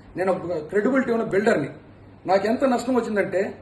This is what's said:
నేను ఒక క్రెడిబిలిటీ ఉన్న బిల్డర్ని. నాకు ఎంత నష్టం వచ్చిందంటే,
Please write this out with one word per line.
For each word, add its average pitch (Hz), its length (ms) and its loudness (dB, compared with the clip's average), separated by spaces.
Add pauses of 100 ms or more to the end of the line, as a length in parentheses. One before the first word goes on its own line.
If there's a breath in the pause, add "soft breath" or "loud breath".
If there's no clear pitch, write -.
(180 loud breath)
నేను 185 140 0
ఒక 170 220 -4
క్రెడిబిలిటీ 226 580 0
ఉన్న 226 120 0
బిల్డర్ని. 185 460 2 (560)
నాకు 196 220 2
ఎంత 247 160 0
నష్టం 254 320 2
వచ్చిందంటే, 214 680 0